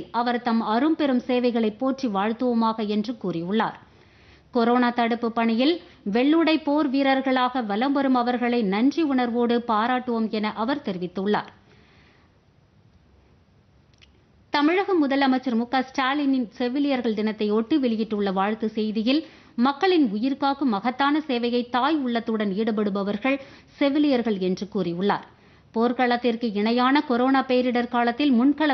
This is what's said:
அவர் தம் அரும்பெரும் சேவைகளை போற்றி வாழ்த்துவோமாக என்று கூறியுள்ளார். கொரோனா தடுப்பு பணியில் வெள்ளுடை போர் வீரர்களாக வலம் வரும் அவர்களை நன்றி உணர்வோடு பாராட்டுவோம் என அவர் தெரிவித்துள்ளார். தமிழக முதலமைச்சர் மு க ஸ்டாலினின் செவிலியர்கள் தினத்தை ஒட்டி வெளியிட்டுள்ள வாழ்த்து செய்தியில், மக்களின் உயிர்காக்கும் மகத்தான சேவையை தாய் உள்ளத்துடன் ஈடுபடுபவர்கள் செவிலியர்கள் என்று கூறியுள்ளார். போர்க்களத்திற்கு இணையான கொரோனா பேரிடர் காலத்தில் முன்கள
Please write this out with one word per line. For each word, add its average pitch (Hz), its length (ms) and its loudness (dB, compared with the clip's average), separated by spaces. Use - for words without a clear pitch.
அவர் 240 300 -2
தம் 226 240 0
அரும்பெரும் 262 560 2
சேவைகளை 240 500 0
போற்றி 262 360 -4
வாழ்த்துவோமாக 226 800 -2
என்று 214 260 -2
கூறியுள்ளார். 180 640 -4
கொரோனா 240 360 4
தடுப்பு 233 400 0
பணியில் 233 440 2
வெள்ளுடை 302 480 4
போர் 302 300 0
வீரர்களாக 262 760 0
வலம் 220 320 -2
வரும் 269 200 2
அவர்களை 240 500 0
நன்றி 226 380 2
உணர்வோடு 240 600 0
பாராட்டுவோம் 233 680 -2
என 214 240 -4
அவர் 240 300 -4
தெரிவித்துள்ளார். 190 680 -4
தமிழக 359 440 2
முதலமைச்சர் 262 600 2
மு 233 100 0
க 262 160 0
ஸ்டாலினின் 269 680 -2
செவிலியர்கள் 247 680 -2
தினத்தை 214 320 -2
ஒட்டி 220 280 0
வெளியிட்டுள்ள 220 540 -2
வாழ்த்து 214 380 -2
செய்தியில், 214 500 0
மக்களின் 285 520 2
உயிர்காக்கும் 269 640 -2
மகத்தான 269 460 0
சேவையை 240 480 -2
தாய் 262 280 0
உள்ளத்துடன் 226 560 -2
ஈடுபடுபவர்கள் 208 840 -2
செவிலியர்கள் 277 680 0
என்று 185 260 -2
கூறியுள்ளார். 180 600 -2
போர்க்களத்திற்கு 240 760 0
இணையான 240 500 2
கொரோனா 262 400 2
பேரிடர் 247 480 0
காலத்தில் 240 420 0
முன்கள 285 420 4